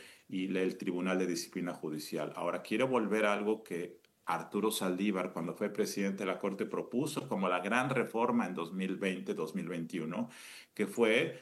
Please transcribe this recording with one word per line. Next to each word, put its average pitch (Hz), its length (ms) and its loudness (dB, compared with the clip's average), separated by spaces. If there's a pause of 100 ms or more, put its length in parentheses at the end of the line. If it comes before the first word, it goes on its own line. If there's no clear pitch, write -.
(280)
y 95 220 -2
le-, 92 120 2
el 92 160 2
Tribunal 92 400 0
de 92 80 2
Disciplina 87 480 -2
Judicial. 76 600 -4
Ahora, 87 260 -2
quiero 120 260 2
volver 110 380 4
a 104 80 6
algo 104 300 0
que - 400 -6 (220)
Arturo 101 460 0
Saldívar, 92 600 0
cuando 85 200 -4
fue 104 160 -2
presidente 98 540 0
de 95 40 -2
la 92 120 0
Corte, 95 260 -2
propuso 120 600 -2
como 95 220 2
la 90 100 4
gran 113 300 2
reforma 117 580 2
en 90 60 -6
dos 85 200 -4
mil 95 220 -2
veinte, 95 380 -2
dos 82 200 -4
mil 85 140 -4
veintiuno, 85 640 -4 (440)
que 101 140 0
fue, 117 540 4